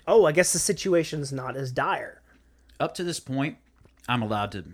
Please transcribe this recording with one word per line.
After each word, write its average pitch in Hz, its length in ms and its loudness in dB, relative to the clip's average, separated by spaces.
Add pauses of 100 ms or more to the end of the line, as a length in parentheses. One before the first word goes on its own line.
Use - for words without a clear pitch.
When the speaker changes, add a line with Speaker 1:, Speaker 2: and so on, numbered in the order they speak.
Speaker 1:
oh, 202 180 6
I 151 60 6
guess 175 220 4
the 175 80 0
situation's 160 720 0
not 127 240 -6
as 131 160 -6
dire. 135 500 -2 (560)
Speaker 2:
Up 160 160 -2
to 185 80 -6
this 175 160 -4
point, 135 380 -4 (520)
I'm 120 140 2
allowed 104 300 -2
to, 95 220 -10